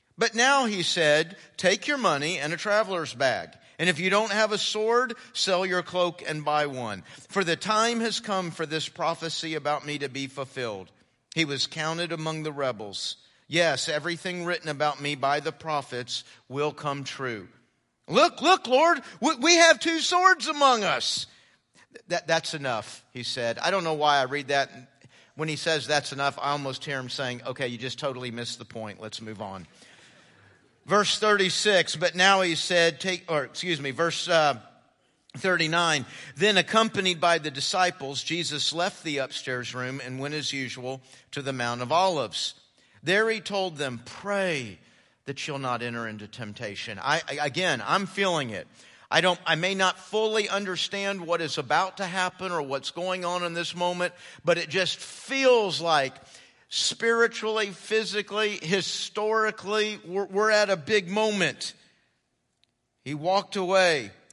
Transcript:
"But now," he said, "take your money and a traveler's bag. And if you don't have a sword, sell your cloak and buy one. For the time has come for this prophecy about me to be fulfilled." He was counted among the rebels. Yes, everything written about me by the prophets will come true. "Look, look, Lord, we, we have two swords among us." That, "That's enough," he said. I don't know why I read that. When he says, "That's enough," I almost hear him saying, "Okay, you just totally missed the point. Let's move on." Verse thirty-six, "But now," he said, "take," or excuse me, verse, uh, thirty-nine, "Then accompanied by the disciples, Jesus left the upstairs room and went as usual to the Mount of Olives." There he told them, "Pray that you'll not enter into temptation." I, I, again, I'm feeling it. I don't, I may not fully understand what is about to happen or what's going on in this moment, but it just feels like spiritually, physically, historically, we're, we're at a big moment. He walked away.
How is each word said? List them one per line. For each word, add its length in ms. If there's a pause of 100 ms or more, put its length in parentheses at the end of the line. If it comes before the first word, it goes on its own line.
(180)
"But 160
now," 320
he 160
said, 540 (200)
"take 300
your 120
money 400
and 140
a 40
traveler's 580
bag. 360 (280)
And 100
if 100
you 120
don't 200
have 220
a 60
sword, 560 (180)
sell 320
your 180
cloak 440
and 180
buy 220
one. 360 (280)
For 140
the 120
time 440
has 200
come 300
for 160
this 240
prophecy 640
about 320
me 120
to 120
be 180
fulfilled." 640 (440)
He 120
was 200
counted 460
among 300
the 100
rebels. 640 (320)
Yes, 400
everything 560
written 240
about 320
me 160
by 240
the 100
prophets 760 (220)
will 260
come 320
true. 440 (580)
"Look, 360
look, 260
Lord, 320 (180)
we, 180
we 200
have 240
two 200
swords 460
among 380
us." 420 (840)
That, 180
"That's 260
enough," 500 (120)
he 80
said. 360
I 120
don't 120
know 120
why 240
I 60
read 240
that. 220 (680)
When 120
he 80
says, 300
"That's 260
enough," 260
I 120
almost 340
hear 160
him 80
saying, 380
"Okay, 220
you 100
just 200
totally 320
missed 280
the 80
point. 340
Let's 220
move 180
on." 260 (1200)
Verse 320
thirty-six, 800
"But 180
now," 260
he 140
said, 460
"take," 280
or 160
excuse 360
me, 100
verse, 380
uh, 300 (800)
thirty-nine, 720 (300)
"Then 220
accompanied 640
by 180
the 120
disciples, 720
Jesus 500
left 320
the 140
upstairs 560
room 300
and 140
went 160
as 180
usual 480 (320)
to 100
the 100
Mount 300
of 100
Olives." 600 (480)
There 280
he 100
told 360
them, 280
"Pray 760 (480)
that 200
you'll 120
not 240
enter 240
into 220
temptation." 680
I, 300
I, 180
again, 400
I'm 200
feeling 440
it. 160 (440)
I 100
don't, 240
I 120
may 180
not 240
fully 500
understand 800
what 140
is 180
about 380
to 100
happen 460
or 100
what's 300
going 320
on 180
in 120
this 200
moment, 400 (300)
but 120
it 120
just 300
feels 840
like 340 (540)
spiritually, 1040
physically, 920
historically, 1400
we're, 200
we're 260
at 180
a 60
big 320
moment. 640 (1300)
He 100
walked 420
away. 560 (200)